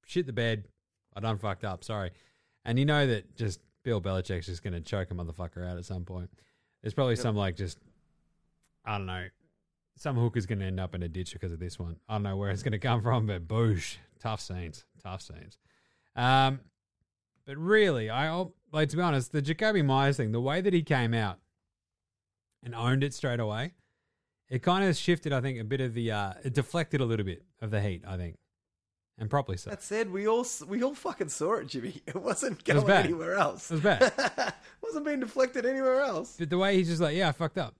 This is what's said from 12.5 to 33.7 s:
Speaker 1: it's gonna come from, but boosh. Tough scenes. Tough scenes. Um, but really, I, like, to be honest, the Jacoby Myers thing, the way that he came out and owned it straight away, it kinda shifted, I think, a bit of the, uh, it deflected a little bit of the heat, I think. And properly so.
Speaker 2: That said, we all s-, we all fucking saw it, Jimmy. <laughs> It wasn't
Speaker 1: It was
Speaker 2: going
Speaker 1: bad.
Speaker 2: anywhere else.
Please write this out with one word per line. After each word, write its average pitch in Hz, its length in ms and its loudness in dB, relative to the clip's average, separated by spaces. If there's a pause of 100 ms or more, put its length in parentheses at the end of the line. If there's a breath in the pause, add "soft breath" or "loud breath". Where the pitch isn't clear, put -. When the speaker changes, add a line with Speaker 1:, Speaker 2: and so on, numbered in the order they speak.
Speaker 1:
it's 95 120 -2
gonna 110 160 -2
come 117 240 2
from, 113 240 2
but 90 200 -4
boosh. 107 500 0 (220)
Tough 110 220 -6
scenes. 87 440 -10 (180)
Tough 95 200 -10
scenes. - 360 -18 (580)
Um, 131 440 4 (840)
but 139 120 -10
really, 165 500 4
I, 160 380 0 (260)
like, 151 180 2
to 147 60 -4
be 180 60 2
honest, 143 300 2
the 151 100 2
Jacoby 175 400 2
Myers 135 340 4
thing, 110 160 0
the 120 80 0
way 147 220 0
that 190 100 4
he 170 100 4
came 123 300 2
out 107 260 0 (1200)
and 120 120 -12
owned 127 300 2
it 143 100 -2
straight 120 260 -2
away, 110 340 -4 (720)
it 131 140 -2
kinda 185 320 4
shifted, 160 380 0
I 131 80 2
think, 131 180 -4
a 110 60 -6
bit 127 160 -2
of 120 140 -2
the, 117 180 0
uh, 101 200 -2 (100)
it 127 120 -4
deflected 131 460 0
a 127 40 2
little 110 220 2
bit 87 180 -6 (160)
of 107 100 -6
the 104 120 0
heat, 95 240 -2
I 95 100 -8
think. 87 220 -8 (760)
And 110 140 -6
properly 135 260 0
so. - 140 -10
Speaker 2:
That 202 120 -10
said, 208 280 -2
we 196 160 -2
all 226 140 4
s-, - 240 -6
we 202 180 -2
all 277 120 0
fucking 196 340 -6
saw 170 260 -2
it, 135 140 -4
Jimmy. 139 340 -8
<laughs> - 40 -16
It 139 100 -8
wasn't 196 520 -4
Speaker 1:
It 175 60 4
was 143 80 6
Speaker 2:
going 135 60 2
Speaker 1:
bad. 190 160 8
Speaker 2:
anywhere 165 300 -2
else. 165 360 0